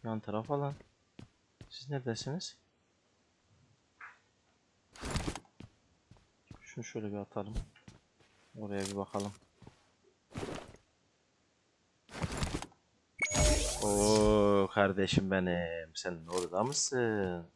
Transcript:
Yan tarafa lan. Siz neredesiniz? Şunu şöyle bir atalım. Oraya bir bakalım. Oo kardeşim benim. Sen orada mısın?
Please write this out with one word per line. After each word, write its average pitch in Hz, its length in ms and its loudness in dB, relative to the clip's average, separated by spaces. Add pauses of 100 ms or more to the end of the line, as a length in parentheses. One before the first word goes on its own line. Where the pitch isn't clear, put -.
Yan 110 160 -2
tarafa 110 420 -2
lan. 143 120 -4 (960)
Siz 127 200 -18
neredesiniz? 131 680 -6 (4000)
Şunu - 220 -14
şöyle 107 280 -8
bir 104 60 -6
atalım. 101 360 -8 (1040)
Oraya 101 240 -6
bir 98 140 -6
bakalım. 101 360 -4 (4000)
Oo 104 920 6
kardeşim 98 580 2
benim. 87 640 -2
Sen 90 220 -6 (100)
orada 90 360 -2
mısın? 107 840 -2 (100)